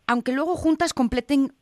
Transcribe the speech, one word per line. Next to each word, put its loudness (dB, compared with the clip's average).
aunque -2
luego -2
juntas 0
completen 0